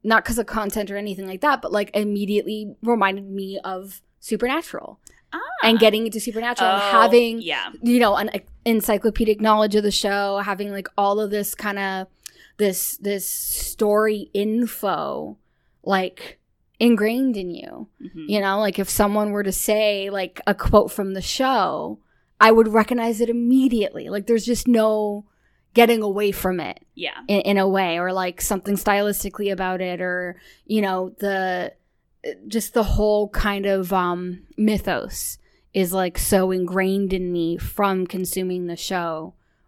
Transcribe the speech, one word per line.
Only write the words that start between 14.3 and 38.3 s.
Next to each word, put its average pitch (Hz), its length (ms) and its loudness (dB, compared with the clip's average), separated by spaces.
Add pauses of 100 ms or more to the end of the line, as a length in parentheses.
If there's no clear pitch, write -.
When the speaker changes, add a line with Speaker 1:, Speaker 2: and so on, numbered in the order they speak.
Speaker 1:
info, 196 1040 -2 (460)
like, - 560 -4 (400)
ingrained 233 580 2
in 180 140 -6
you. - 360 -14 (140)
Speaker 2:
Mm-hmm. 175 280 -14
Speaker 1:
You 208 120 2
know, 196 180 0
like, 208 200 0
if 190 100 -4
someone 208 420 0
were 202 120 -2
to 196 80 -2
say, 208 580 0
like, 196 380 -6
a 208 80 2
quote - 360 4
from 190 220 -4
the 190 80 -6
show, 214 800 0 (400)
I 220 120 10
would 226 180 8
recognize 226 500 0
it 233 100 0
immediately. 240 800 2
Like, 196 180 -6
there's 226 180 2
just 233 220 0
no 214 580 2 (480)
getting 233 280 6
away 202 300 0
from 185 280 -2
it 135 200 -8 (160)
Speaker 2:
Yeah. 165 220 -10 (100)
Speaker 1:
in, 202 140 2
in 202 160 2
a 196 100 4
way, 185 320 0
or, 185 140 -2
like, 185 280 -4
something 202 340 -2
stylistically 202 760 0
about 185 300 -4
it, 180 200 -4
or, 180 380 -6 (260)
you 214 160 0
know, 185 380 -2
the, 190 540 -4 (720)
just 214 260 -6
the 220 100 2
whole 208 460 2
kind 202 360 -2
of, 190 280 0
um, 180 500 -2 (140)
mythos 208 800 -2 (360)
is, 190 200 0
like, 180 260 -2
so 185 320 2
ingrained 190 600 0
in 185 180 -2
me 170 260 -2
from 190 480 -2
consuming 185 600 -4